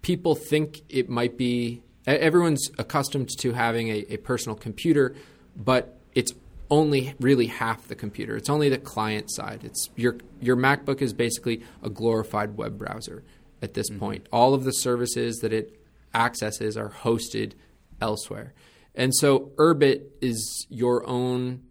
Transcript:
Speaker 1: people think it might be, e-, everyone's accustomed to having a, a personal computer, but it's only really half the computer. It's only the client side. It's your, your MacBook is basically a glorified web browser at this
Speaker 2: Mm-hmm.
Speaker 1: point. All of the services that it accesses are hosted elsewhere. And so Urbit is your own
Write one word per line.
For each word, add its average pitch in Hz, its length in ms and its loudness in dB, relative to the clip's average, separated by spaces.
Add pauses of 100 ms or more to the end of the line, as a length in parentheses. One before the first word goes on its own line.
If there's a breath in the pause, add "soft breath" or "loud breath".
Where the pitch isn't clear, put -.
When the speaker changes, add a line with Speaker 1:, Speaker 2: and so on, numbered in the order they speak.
Speaker 1:
people 170 340 0
think 151 540 -2
it 131 200 -2
might 120 280 -2
be, 120 440 -2 (260)
e-, 135 40 2
everyone's 160 640 4
accustomed 135 520 -2 (100)
to 120 140 0
having 117 340 0
a, 107 220 -4
a 110 80 -8
personal 117 380 -4
computer, 131 600 2 (400 loud breath)
but 127 420 0 (160)
it's 123 200 0 (360)
only 147 500 2
really 123 280 4
half 113 400 -4
the - 80 -12
computer. 104 420 -8
It's 104 120 -6
only 147 200 4
the 131 80 2
client 107 540 -6
side. 107 320 -8
It's - 320 -8
your, 120 220 0 (220)
your 123 160 2
MacBook 135 460 2
is 135 100 0
basically 117 520 -2 (180 loud breath)
a - 80 -6
glorified 110 640 -2
web 110 220 -6
browser 104 460 -12 (400 soft breath)
at - 100 -10
this - 160 -2
Speaker 2:
Mm-hmm. 101 100 -6
Speaker 1:
point. 101 320 -6
All 123 220 6
of 135 100 2
the 131 80 0
services 120 680 -2
that 110 140 -2
it 110 300 -4 (320)
accesses 110 640 -2
are 107 120 -8
hosted 113 640 -2 (460 soft breath)
elsewhere. 110 540 -6 (400 soft breath)
And 131 220 0
so 139 420 4
Urbit 147 460 6 (180)
is 113 480 -4
your 120 380 0
own 127 640 -2